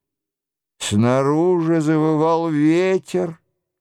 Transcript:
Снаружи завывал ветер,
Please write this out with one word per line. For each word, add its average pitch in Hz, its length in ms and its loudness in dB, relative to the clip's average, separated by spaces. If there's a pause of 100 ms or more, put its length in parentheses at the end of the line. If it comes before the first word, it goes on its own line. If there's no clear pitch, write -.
(800)
Снаружи 156 1040 0
завывал 160 680 0
ветер, 170 920 -2 (420)